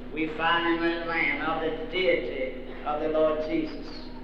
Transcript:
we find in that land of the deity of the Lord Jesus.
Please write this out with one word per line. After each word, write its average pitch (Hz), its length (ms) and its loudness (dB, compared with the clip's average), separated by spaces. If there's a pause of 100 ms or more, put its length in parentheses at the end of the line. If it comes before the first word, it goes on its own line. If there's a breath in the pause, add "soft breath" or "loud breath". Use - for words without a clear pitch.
(120)
we 160 140 -2 (100)
find 170 380 4
in 165 80 0
that 170 240 2
land 160 380 0
of 160 180 0
the - 280 -2
deity 165 680 0 (280)
of 151 160 -2
the 156 80 0
Lord 156 380 4
Jesus. 151 400 -2 (380)